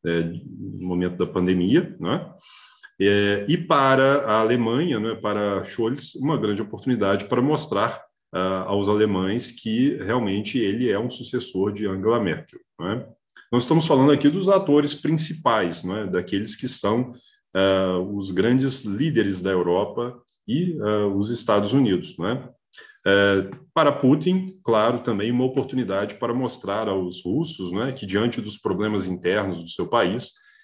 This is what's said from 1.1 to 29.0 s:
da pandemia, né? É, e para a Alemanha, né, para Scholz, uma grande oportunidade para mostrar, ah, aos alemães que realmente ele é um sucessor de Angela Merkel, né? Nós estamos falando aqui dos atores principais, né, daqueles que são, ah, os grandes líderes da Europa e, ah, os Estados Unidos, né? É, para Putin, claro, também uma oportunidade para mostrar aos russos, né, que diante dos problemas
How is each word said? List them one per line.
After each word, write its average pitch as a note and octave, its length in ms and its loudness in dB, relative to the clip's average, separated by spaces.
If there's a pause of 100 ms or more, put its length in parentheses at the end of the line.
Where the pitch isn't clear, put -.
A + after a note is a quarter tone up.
da F2+ 100 0
pandemia, F#2 760 2
né? G#2+ 320 -4 (680)
É, G2+ 500 2
e F3 100 2
para C#3 640 4
a A2 180 2
Alemanha, A#2+ 600 0
né, A2 160 -2
para G#2 480 -2
Scholz, A#2+ 500 -4
uma C#3 240 -2
grande G#2 240 -2
oportunidade G2+ 640 0
para B2 180 0
mostrar, B2 580 0 (320)
ah, F#2 360 -2
aos G2+ 200 0
alemães G#2 600 0
que B2 460 -2
realmente G#2 600 -2
ele A2+ 300 0
é G2 100 2
um A#2+ 120 -4
sucessor G#2 640 -4
de G#2 140 -4
Angela G2 340 0
Merkel, D#2+ 400 -4 (200)
né? G2+ 260 -4 (440)
Nós B2 140 2
estamos D#3+ 220 2
falando C#3 260 6
aqui D3 160 4
dos F#3 200 2
atores D3 460 4
principais, A2+ 880 0
né, G2 240 -4
daqueles F#2 480 -4
que - 140 -8
são, A#2 440 0 (420)
ah, F#2+ 440 2 (160)
os F#2+ 160 -6
grandes B2 540 2
líderes G#2 580 0
da F#2+ 80 0
Europa F#2+ 720 0 (240)
e, E3 340 -2
ah, G#2 280 0
os G2+ 220 -2
Estados G#2 420 0
Unidos, G#2+ 440 2
né? G2 320 -4 (600)
É, G2 400 4 (240)
para D3 200 4
Putin, F3+ 720 2
claro, A2+ 340 2
também A2 320 -2
uma B2 140 2
oportunidade A#2 720 -2
para A#2 180 -4
mostrar A2 540 -4
aos F#2 360 -4
russos, G#2+ 460 -4
né, A#2 220 -4
que C3+ 120 -10
diante G#2+ 360 0
dos G#2 180 -8
problemas G2+ 480 -2